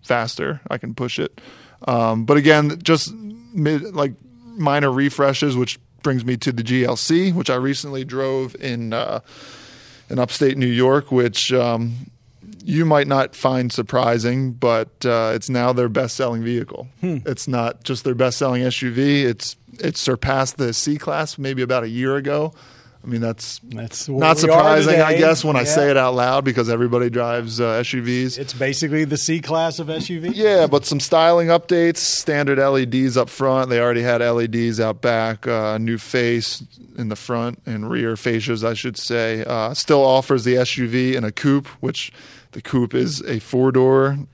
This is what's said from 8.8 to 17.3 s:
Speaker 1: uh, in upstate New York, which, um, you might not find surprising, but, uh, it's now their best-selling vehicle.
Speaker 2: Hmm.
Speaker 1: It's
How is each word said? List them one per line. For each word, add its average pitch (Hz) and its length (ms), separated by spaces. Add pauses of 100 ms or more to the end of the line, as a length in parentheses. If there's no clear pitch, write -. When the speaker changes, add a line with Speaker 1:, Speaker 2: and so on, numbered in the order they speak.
Speaker 1:
uh, 113 300 (880)
in 127 100
upstate 135 380
New 127 100
York, 131 460
which, 123 400
um, 117 400 (720)
you 160 180
might 151 240
not 135 300
find 127 340
surprising, 123 800
but, 117 540
uh, 113 280
it's 113 160
now 123 220
their 123 160
best-selling 120 560
vehicle. 120 460 (100)
Speaker 2:
Hmm. 175 260
Speaker 1:
It's - 220